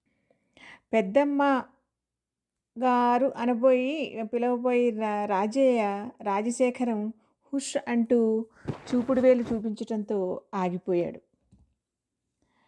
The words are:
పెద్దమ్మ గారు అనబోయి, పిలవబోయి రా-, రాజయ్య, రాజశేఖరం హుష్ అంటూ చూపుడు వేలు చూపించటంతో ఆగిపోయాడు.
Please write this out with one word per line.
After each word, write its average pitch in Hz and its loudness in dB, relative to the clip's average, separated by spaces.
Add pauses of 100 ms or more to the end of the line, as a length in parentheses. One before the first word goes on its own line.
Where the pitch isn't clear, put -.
(920)
పెద్దమ్మ 277 2 (1160)
గారు 247 2
అనబోయి, 254 0 (100)
పిలవబోయి 240 2
రా-, 214 -2
రాజయ్య, 214 2 (120)
రాజశేఖరం 226 -2 (400)
హుష్ 277 -4 (100)
అంటూ 226 2 (240)
చూపుడు 247 -2
వేలు 254 6 (100)
చూపించటంతో 214 -4 (120)
ఆగిపోయాడు. 180 -2 (1500)